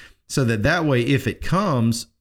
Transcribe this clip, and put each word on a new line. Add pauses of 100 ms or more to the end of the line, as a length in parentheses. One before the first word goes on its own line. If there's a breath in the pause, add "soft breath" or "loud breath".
(280 loud breath)
so
that
that
way,
if
it
comes, (140)